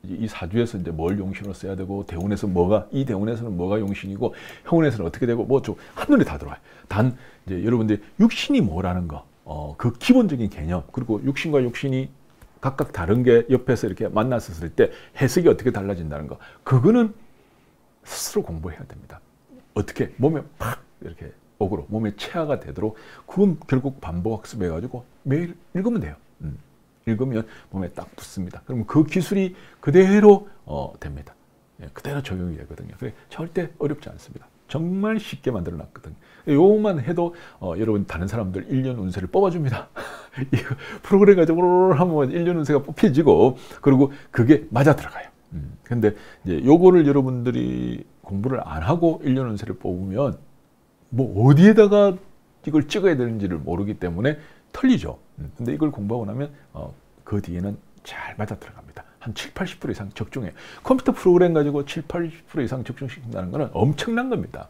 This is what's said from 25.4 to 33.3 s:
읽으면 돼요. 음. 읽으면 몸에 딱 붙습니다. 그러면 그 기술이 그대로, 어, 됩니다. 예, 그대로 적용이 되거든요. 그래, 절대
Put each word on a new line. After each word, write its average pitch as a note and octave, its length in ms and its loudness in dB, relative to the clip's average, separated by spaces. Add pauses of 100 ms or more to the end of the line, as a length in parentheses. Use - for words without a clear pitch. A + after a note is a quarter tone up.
읽으면 G3+ 260 -2
돼요. D2 140 -10 (260)
음. D2+ 180 -12 (480)
읽으면 A2+ 400 -2 (220)
몸에 F#2+ 220 -6
딱 - 260 -16
붙습니다. - 480 -12
그러면 A#2 220 -6
그 D#3 180 4
기술이 F#3 500 -2 (260)
그대로, G3 680 6 (160)
어, C#2+ 340 -8
됩니다. C#2 360 -14 (480)
예, - 100 -16
그대로 C#3+ 300 -8
적용이 F2+ 340 -6
되거든요. D#2+ 420 -16
그래, B2 140 -10 (160)
절대 - 400 -8 (100)